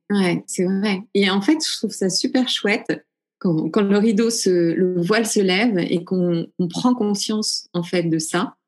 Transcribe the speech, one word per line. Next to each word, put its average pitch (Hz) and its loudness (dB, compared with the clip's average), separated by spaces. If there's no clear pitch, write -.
ouais, 185 0
c'est - -2
vrai. 196 -2
Et 196 2
en 196 0
fait, 302 2
je - -4
trouve 208 -6
ça 190 -2
super 254 -2
chouette - -2
quand, 160 0
quand 214 2
le 202 2
rideau 226 2
se, 175 2
le 180 0
voile 214 2
se 220 0
lève 190 2
et 170 -2
qu'on, 175 0
qu'on 180 0
prend 247 0
conscience, 214 -2
en 175 -2
fait, 175 -2
de 165 0
ça 175 -4